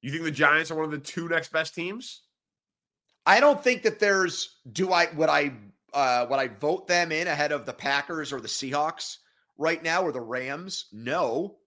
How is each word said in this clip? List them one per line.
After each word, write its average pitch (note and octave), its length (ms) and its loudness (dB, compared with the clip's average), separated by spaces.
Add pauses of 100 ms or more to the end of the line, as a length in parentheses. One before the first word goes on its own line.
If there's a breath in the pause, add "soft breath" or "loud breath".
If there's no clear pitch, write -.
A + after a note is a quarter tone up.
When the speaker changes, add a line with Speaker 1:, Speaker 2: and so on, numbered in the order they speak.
Speaker 1:
You - 100 -10
think E3 120 -6
the D#3+ 60 -2
Giants D3+ 400 4
are E3 40 -6
one D#3 100 -2
of D#3 60 -6
the D3 80 -6
two E3 300 -8
next E3 220 -2
best D#3 240 -2
teams? F#3+ 480 -10 (1000)
Speaker 2:
I G3 160 8
don't C#4+ 220 6
think B3 200 0
that G#3+ 160 0
there's, G3 600 0 (120)
do F#3 220 0
I, E3+ 240 4
would D#3 120 2
I, D3 240 2 (400)
uh, B2+ 380 2
would C3+ 80 2
I C3+ 100 0
vote D3 380 -2
them F3 240 2
in D#3+ 160 -2
ahead D3 240 0
of C#3 160 -4
the B2+ 60 -8
Packers C#3+ 600 -4
or C3+ 80 -6
the A2 60 -14
Seahawks D3 680 -6 (420)
right E3 240 0
now E3 200 0
or E3 100 -2
the B2+ 80 -6
Rams? C3 720 -8
No. C3+ 640 -2 (100)